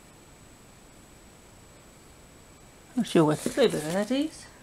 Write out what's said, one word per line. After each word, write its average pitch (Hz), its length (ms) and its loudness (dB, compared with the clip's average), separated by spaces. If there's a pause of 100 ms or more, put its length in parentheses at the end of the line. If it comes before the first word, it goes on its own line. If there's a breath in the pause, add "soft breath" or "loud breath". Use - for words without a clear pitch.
(3000)
Not 247 120 0
sure 165 180 4
what 151 140 2
flavor - 400 0
that 190 320 -4
is. 285 340 -4 (180)